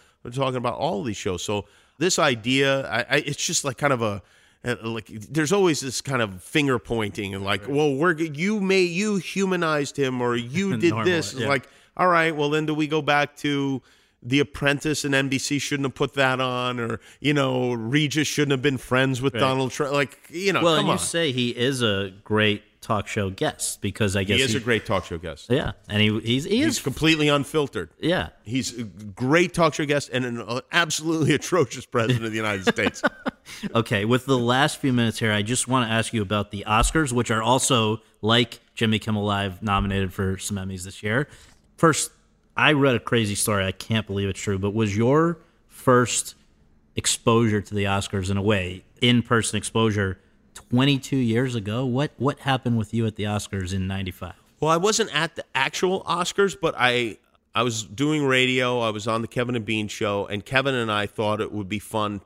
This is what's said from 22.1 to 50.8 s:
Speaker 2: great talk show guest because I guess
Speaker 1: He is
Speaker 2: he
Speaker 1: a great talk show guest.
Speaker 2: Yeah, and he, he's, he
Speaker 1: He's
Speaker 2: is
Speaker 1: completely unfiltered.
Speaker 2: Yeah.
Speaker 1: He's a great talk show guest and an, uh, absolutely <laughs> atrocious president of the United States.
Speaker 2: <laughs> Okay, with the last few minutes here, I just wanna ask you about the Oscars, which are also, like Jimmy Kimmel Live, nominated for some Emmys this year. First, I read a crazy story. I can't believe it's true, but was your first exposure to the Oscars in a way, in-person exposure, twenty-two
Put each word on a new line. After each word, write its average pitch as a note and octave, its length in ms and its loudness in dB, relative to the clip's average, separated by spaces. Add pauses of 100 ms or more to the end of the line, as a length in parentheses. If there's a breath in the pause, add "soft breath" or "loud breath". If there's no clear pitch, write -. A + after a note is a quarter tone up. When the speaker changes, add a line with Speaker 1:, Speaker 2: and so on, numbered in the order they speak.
Speaker 2:
great G#2+ 400 2 (180)
talk G#2 240 -2
show G2+ 220 -4
guest - 540 -6
because G2+ 340 0
I G2 80 0
guess G2+ 140 2
Speaker 1:
He C3 40 4
is B2+ 100 2
Speaker 2:
he G#2+ 40 0
Speaker 1:
a - 40 -2
great A2 260 0
talk F#2+ 180 0
show E2+ 140 -8
guest. E2 320 -12
Speaker 2:
Yeah, C3 220 0 (160)
and G#2 120 2
he, G#2+ 200 2
he's, B2 240 0
he G3 120 0
Speaker 1:
He's C#4+ 100 2
Speaker 2:
is A#3+ 140 0
Speaker 1:
completely D3+ 480 2
unfiltered. C#3 720 -2
Speaker 2:
Yeah. G#2+ 320 -2 (120)
Speaker 1:
He's A#2 360 -4
a B2 60 -8
great A#2 680 0
talk E3 220 2
show D#3+ 100 -4
guest C#3+ 300 -2
and B2+ 100 -2
an, A#2+ 160 -6
uh, A#2 220 -6 (100)
absolutely D#3+ 640 0
<laughs> C3 60 2
atrocious C3+ 440 -2
president A#2 400 0
of A2 60 -4
the A2 60 -4
United G#2 300 -2
States. - 400 -2
Speaker 2:
<laughs> - 60 -2 (600 loud breath)
Okay, A2 300 0
with A#2+ 220 0
the C3+ 120 2
last B2+ 400 2
few C3+ 140 0
minutes A#2 260 2
here, A2 140 0
I G#2 100 2
just A#2+ 240 -2
wanna B2 220 0
ask A2+ 260 0
you G#2+ 80 0
about G2+ 300 -2
the G2+ 160 -8
Oscars, A#2+ 440 2
which A#2+ 200 0
are A2 100 0
also, A2+ 580 2 (220 soft breath)
like A#2 380 2 (160)
Jimmy A2 240 2
Kimmel G#2+ 240 -2
Live, G2+ 360 -2
nominated G2 540 0
for F#2+ 240 -2
some - 180 -6
Emmys F#2+ 280 -8
this - 180 -16
year. A2+ 240 -2 (500 loud breath)
First, - 360 4 (440)
I C3 180 6
read C3+ 200 4
a A2 60 0
crazy A2 340 0
story. G2 320 0
I F#2+ 60 -2
can't A2 340 -4
believe G2 220 -2
it's F#2+ 120 -6
true, G2+ 180 -2
but G2+ 140 -2
was G#2 240 0
your D#3 420 2 (280 soft breath)
first - 720 2 (580)
exposure A2+ 680 2
to G2 140 -8
the G2+ 100 0
Oscars G2 460 -2
in G2 60 0
a G2 60 0
way, F#2+ 420 0 (160)
in-person A#2+ 560 2
exposure, G#2 640 0 (340 soft breath)
twenty-two C3+ 600 0